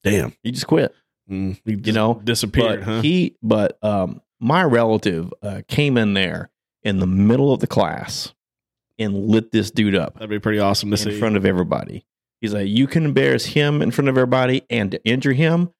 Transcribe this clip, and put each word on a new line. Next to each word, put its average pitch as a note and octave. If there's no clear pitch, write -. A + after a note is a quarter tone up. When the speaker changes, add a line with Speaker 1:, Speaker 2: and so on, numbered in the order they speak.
Speaker 1:
Damn. G2
Speaker 2:
He A2+
just B2+
quit. D3+
Speaker 1:
Mm, F#2+
he A2
Speaker 2:
You G2+
Speaker 1:
just A2
Speaker 2:
know? A2
Speaker 1:
disappeared, A2+
Speaker 2:
But F#2+
Speaker 1:
huh? A2
Speaker 2:
he, F3
but, A2
um, G2+
my D3+
relative, A2
uh, G2+
came C#3+
in G#2+
there F2
in G2+
the F#2
middle A2
of -
the -
class -
and G2+
lit A2
this G#2
dude G#2
up E2+
Speaker 1:
That'd A2
be G#2
pretty G#2+
awesome G2+
to G#2
Speaker 2:
in G2+
Speaker 1:
see. G#2
Speaker 2:
front G#2+
of G2
everybody. F2+
He's G#2
like, G2
"You B2
can D#3+
embarrass C#3
him D3
in -
front C#3
of C3
everybody B2+
and G2+
injure C3
him. E3